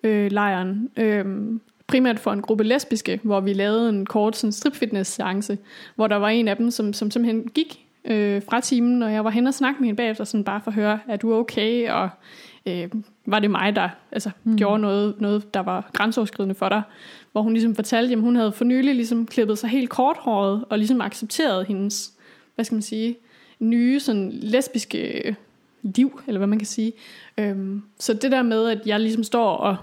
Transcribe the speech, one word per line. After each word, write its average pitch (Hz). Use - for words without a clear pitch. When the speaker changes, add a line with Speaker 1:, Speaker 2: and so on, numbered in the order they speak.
Speaker 1:
øh, 208
lejren, 202
øh, 208
primært 254
for -
en 202
gruppe 220
lesbiske, 214
hvor 202
vi 196
lavede 208
en 196
kort 214
sådan 208
stripfitness-seance, 202
hvor 220
der 208
var 202
en 226
af 202
dem, 233
som, 214
som 208
simpelthen 233
gik, 320
øh, 202
fra 233
timen, 240
og 220
jeg 214
var 220
hen 240
og 269
snakke 277
med 247
hende 208
bagefter, 220
sådan 208
bare 202
for 226
at 202
høre, 214
"Er 214
du 226
okay?" 226
Og, 185
øh, 175
"Var 208
det 208
mig, 202
der, 180
altså, 208
Speaker 2:
Mm. 226
Speaker 1:
gjorde 208
noget, 208
noget, 208
der 196
var 185
grænseoverskridende 202
for 190
dig?" 208
Hvor 214
hun 220
ligesom 226
fortalte, 226
jamen, 226
hun 240
havde 220
for 233
nylig 262
ligesom 233
klippet 214
sig 226
helt 247
korthåret, 220
og 214
ligesom 226
accepteret 208
hendes, 202
hvad 226
skal 220
man 214
sige, 220
nye 240
sådan 202
lesbiske -
liv, 240
eller 214
hvad 196
man 208
kan 208
sige. 226
Øhm, 196
så -
det 254
der 262
med, 226
at 214
jeg 214
ligesom 220
står 233
og 196